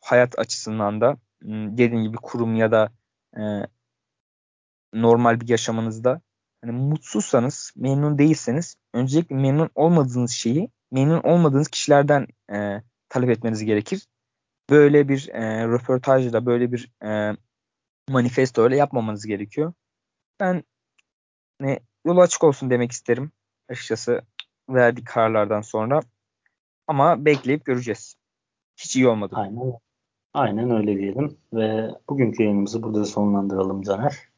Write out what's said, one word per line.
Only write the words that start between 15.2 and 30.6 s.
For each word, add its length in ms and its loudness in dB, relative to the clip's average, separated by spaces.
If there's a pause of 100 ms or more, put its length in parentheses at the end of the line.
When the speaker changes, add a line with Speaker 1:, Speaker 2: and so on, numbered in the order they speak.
Speaker 1:
e, 400 -4
röportajla, 800 0
böyle 260 0
bir, 200 -8 (120)
e, 320 -4 (720)
manifesto 600 2
ile 80 2
yapmamanız 500 -2
gerekiyor. 460 -6 (680)
Ben 220 -2 (1000)
ne, 200 -4 (240)
yolu 160 4
açık 240 4
olsun 260 2
demek 220 0
isterim 400 -4 (360)
açıkçası 540 -4 (480)
verdiği 340 2
kararlardan 560 0
sonra. 400 -2 (840)
Ama 380 2
bekleyip 400 0
göreceğiz. 520 -6 (600)
Hiç 200 -8
iyi 120 4
olmadı. 280 -2
Speaker 2:
Aynen, 360 -6 (640)
aynen 360 0